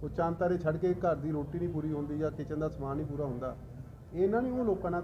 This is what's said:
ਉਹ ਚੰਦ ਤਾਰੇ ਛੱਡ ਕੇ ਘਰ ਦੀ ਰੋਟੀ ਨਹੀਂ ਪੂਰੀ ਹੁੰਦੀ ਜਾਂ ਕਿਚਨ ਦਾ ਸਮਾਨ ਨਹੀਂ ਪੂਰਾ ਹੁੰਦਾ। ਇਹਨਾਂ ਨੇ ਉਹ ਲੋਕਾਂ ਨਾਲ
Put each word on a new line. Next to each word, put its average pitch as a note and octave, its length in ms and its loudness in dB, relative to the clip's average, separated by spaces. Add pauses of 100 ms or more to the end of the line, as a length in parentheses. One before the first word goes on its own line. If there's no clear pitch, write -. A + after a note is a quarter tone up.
ਉਹ D3 60 -2
ਚੰਦ E3+ 260 2
ਤਾਰੇ F3+ 220 4
ਛੱਡ D#3 200 2
ਕੇ F3+ 160 4
ਘਰ F3 220 4
ਦੀ D3 160 -2
ਰੋਟੀ D3 280 -2
ਨਹੀਂ E3+ 100 0
ਪੂਰੀ D#3 220 0
ਹੁੰਦੀ D3 260 -2
ਜਾਂ D3+ 140 0
ਕਿਚਨ D3 280 -4
ਦਾ D#3 100 2
ਸਮਾਨ C#3 280 -4
ਨਹੀਂ D3+ 100 -2
ਪੂਰਾ C#3+ 180 -2
ਹੁੰਦਾ। B2+ 300 -4 (580)
ਇਹਨਾਂ G3 280 4
ਨੇ B3+ 100 0
ਉਹ B3 140 0
ਲੋਕਾਂ F#3 260 2
ਨਾਲ F3 120 0